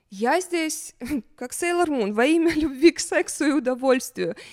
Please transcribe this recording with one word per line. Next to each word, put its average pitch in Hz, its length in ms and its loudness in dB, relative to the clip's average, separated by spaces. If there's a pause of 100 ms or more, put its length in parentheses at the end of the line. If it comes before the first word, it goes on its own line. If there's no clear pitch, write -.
Я 240 320 -2
здесь 330 580 -6
<laughs> 247 380 -8
как 247 160 -12
Сейлор 349 360 0
Мун 220 240 -2
во 226 120 2
имя 330 260 4
<laughs> 320 40 -6
любви 302 360 4
к - 80 -10
сексу - 460 -2
и 302 60 4
удовольствию. 247 840 0 (180)